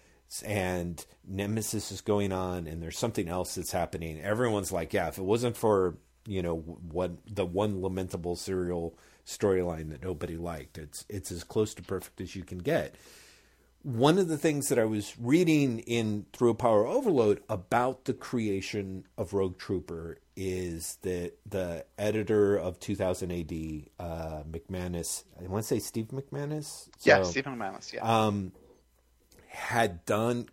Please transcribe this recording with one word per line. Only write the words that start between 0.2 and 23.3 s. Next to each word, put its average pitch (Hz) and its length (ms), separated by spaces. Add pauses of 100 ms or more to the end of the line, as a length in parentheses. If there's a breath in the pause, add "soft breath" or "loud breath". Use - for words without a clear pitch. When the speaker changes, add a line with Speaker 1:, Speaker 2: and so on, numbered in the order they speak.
Speaker 1:
and 90 580 (220 soft breath)
Nemesis 104 640
is 95 80
going 101 320
on, 90 340
and 82 160
there's 82 160
something 107 300
else 90 260
that's 87 180
happening. 82 480
Everyone's 104 520
like, 85 220
"Yeah, 87 140
if 76 100
it 95 60
wasn't 113 340
for, 95 400 (280)
you 98 140
know, 85 160
what, 85 560 (140)
the 101 180
one 95 380
lamentable 92 540
serial 87 640 (280 soft breath)
storyline 87 640
that 71 120
nobody 85 360
liked, 82 400
it's, 76 300
it's 101 220
as 87 140
close 107 300
to - 80
perfect - 380
as 92 160
you 92 80
can 90 140
get." 87 360 (880 soft breath)
One 139 360
of 185 100
the 156 80
things 147 320
that 127 100
I 110 60
was 107 340
reading 143 640
in 110 520
Through 120 180
a 113 40
Power 110 320
Overload 139 640
about 120 580
the 131 60
creation 98 920 (120)
of 87 160
Rogue 98 240
Trooper 85 600 (160)
is 92 680
that 90 320 (120)
the 92 400 (100)
editor 104 600
of 90 240
two 101 160
thousand 92 340